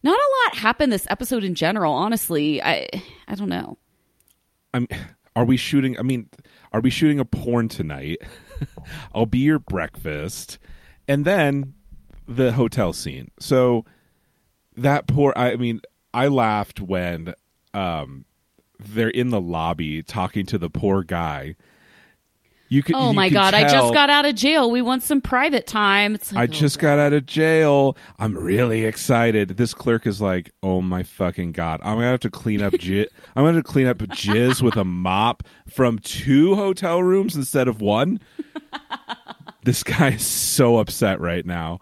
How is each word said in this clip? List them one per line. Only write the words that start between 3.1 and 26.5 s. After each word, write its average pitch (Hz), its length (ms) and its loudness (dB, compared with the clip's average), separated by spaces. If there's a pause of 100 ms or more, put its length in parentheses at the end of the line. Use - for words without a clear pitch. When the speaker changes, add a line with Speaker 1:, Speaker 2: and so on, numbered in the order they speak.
Speaker 1:
I 202 60 -6
don't 196 140 -8
know. - 280 -8 (960)
Speaker 2:
I'm, 123 140 -2 (460)
are 117 100 2
we 127 120 2
shooting, 131 420 0
I 101 40 -6
mean, 123 260 -4 (440)
are 110 80 0
we 123 100 2
shooting 147 300 2
a 127 40 0
porn 120 440 -2
tonight? 76 500 -8 (480)
<laughs> - 480 -18
I'll 113 120 2
be 123 140 0
your 147 180 2
breakfast. 80 1000 -8 (500)
And 139 160 0
then 143 500 0 (520)
the 120 260 0
hotel 123 400 0
scene. 65 460 -10
So 123 460 2 (920)
that 139 300 0
poor, 143 300 4
I 123 200 0
mean, 120 240 -2 (360)
I 131 120 2
laughed 110 520 0
when, 87 540 -4 (400)
um, 78 500 -6 (540)
they're 110 320 -2
in 123 180 0
the 110 120 0
lobby 82 640 -4
talking 95 440 -4
to 113 120 -4
the 82 120 -4
poor 98 320 0
guy. 80 540 -6 (1120)
You 139 140 2
could, - 140 0
Speaker 1:
Oh 254 140 2
Speaker 2:
you - 40 2
Speaker 1:
my 190 140 4
Speaker 2:
could - 60 4
Speaker 1:
God, 190 200 4
I 214 80 6
just - 120 6
Speaker 2:
tell - 180 4
Speaker 1:
got 285 180 4
out 294 140 4
of 294 100 2
jail. 269 360 2
We 247 120 0
want 247 220 -2
some 285 160 0
private 269 480 -2
time. 208 480 2
It's - 160 -10
like, 120 180 0